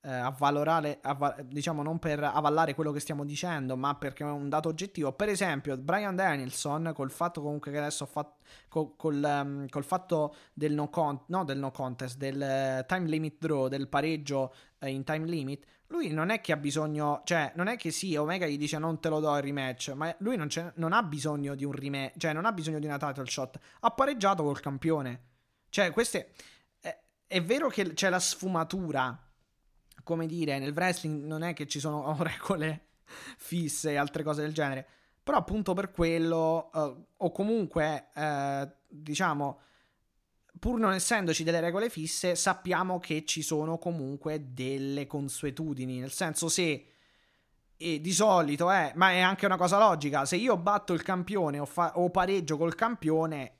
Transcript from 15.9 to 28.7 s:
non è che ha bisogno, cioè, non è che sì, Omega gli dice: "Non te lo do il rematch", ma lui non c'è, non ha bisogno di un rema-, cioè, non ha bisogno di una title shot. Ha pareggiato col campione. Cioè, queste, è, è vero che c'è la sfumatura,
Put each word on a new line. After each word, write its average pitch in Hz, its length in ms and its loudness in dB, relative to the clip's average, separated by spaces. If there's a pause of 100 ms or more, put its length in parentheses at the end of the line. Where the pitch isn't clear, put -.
non 156 200 0
è 220 100 0
che - 100 -2
ha 156 60 2
bisogno, 147 640 -2
cioè, 156 320 0
non 180 120 0
è 233 100 -2
che 165 140 -4
sì, 180 240 -2
Omega 160 320 0
gli 143 100 0
dice: 147 220 -2
"Non 160 200 -2
te 165 100 0
lo 156 100 2
do 151 180 4
il 139 60 0
rematch", 139 520 -4
ma 160 240 -4
lui 220 180 0
non 156 100 -2
c'è, 165 280 -4
non 165 160 0
ha 220 120 6
bisogno 143 520 -2
di 139 100 -6
un 139 60 -2
rema-, 139 460 -4
cioè, 160 160 0
non 165 120 -2
ha 226 60 4
bisogno 160 280 -2
di 151 80 -4
una 143 100 -2
title 139 300 -4
shot. - 320 -6 (220)
Ha 233 100 4
pareggiato 208 520 2
col 143 160 0
campione. 139 600 -2 (480)
Cioè, 185 220 2
queste, 220 400 0 (480)
è, - 180 -10 (300)
è 185 160 0
vero 269 260 2
che 185 240 0
c'è 190 160 2
la 180 100 2
sfumatura, 165 960 0 (880)